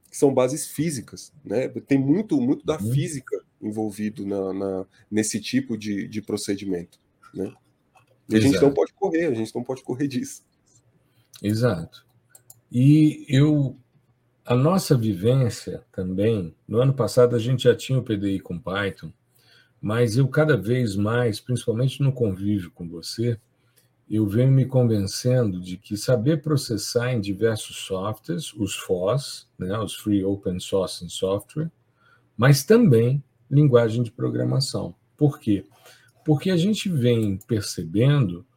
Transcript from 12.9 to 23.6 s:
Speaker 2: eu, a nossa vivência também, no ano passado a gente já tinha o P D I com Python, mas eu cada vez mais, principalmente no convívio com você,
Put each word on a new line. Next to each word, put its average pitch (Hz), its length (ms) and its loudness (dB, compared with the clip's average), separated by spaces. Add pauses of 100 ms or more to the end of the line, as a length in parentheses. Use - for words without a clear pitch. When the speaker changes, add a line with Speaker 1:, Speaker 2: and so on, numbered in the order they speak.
Speaker 2:
eu, 143 480 2 (680)
a - 80 0
nossa 151 440 4
vivência 110 960 0
também, 95 600 -2 (140)
no 110 140 0
ano 135 120 4
passado 123 420 4
a 117 40 2
gente 120 240 -2
já 120 120 6
tinha - 220 -2
o 117 60 -2
P 107 140 -2
D 98 180 -2
I 92 60 -4
com 87 180 -10
Python, 95 520 -6 (720)
mas 113 360 0
eu 135 100 4
cada 151 300 2
vez 110 400 -2
mais, 113 420 0
principalmente 123 640 -2
no 135 80 2
convívio 98 600 -2
com 87 160 -14
você, 110 520 -6 (720)